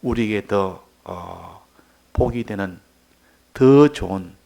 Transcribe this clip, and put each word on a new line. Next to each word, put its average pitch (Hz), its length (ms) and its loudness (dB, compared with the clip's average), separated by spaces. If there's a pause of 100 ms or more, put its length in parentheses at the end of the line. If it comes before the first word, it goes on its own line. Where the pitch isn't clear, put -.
우리에게 110 440 -4
더, 95 400 -4 (180)
어, 87 600 -16 (460)
복이 120 320 -2
되는, 98 340 -10 (760)
더 139 340 8
좋은 92 580 -8